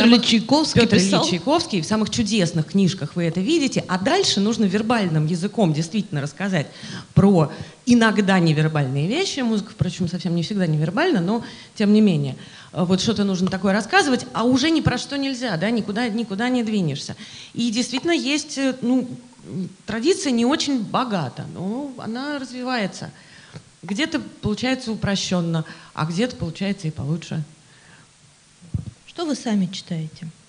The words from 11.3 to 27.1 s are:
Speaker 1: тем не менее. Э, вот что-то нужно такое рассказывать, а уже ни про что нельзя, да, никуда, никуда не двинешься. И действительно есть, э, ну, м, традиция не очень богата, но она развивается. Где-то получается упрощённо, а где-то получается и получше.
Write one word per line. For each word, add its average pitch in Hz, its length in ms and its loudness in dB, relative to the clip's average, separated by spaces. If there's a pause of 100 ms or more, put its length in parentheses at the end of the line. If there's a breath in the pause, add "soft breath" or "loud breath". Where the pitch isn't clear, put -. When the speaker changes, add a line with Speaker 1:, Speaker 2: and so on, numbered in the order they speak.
Speaker 1:
тем 208 160 2
не 214 80 8
менее. 147 380 2 (340 loud breath)
Э, 175 140 -2
вот 185 160 2
что-то 202 240 0
нужно 185 240 0
такое 190 240 0
рассказывать, 254 580 2
а 202 140 -2
уже 262 240 4
ни 320 100 4
про 247 180 0
что 277 200 -6
нельзя, 254 400 -4
да, 190 140 0
никуда, 226 360 -2
никуда 220 400 -2
не 254 160 2
двинешься. 190 540 -2 (360 loud breath)
И 240 160 -2
действительно 254 440 -2
есть, 277 440 -2
э, 269 240 0
ну, 247 280 0 (420)
м, 175 180 -8 (180)
традиция 269 440 0
не 233 140 2
очень 277 380 0
богата, 190 640 -4 (100)
но 233 420 -6
она 269 400 -8
развивается. 247 720 -6 (720 loud breath)
Где-то 254 380 -2 (220)
получается 240 500 -2
упрощённо, 180 760 -2 (300 loud breath)
а 151 100 -2
где-то 196 300 -2
получается 190 520 -4
и 156 40 -2
получше. 156 500 -4 (1700 loud breath)